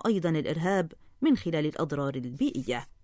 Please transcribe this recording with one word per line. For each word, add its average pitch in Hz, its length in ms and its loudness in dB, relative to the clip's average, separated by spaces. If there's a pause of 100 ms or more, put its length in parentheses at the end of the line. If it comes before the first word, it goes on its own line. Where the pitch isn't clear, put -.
أيضا 190 240 2
الإرهاب 160 640 0 (280)
من 277 160 6
خلال 160 280 0
الأضرار 143 500 -2
البيئية. 127 720 -4 (160)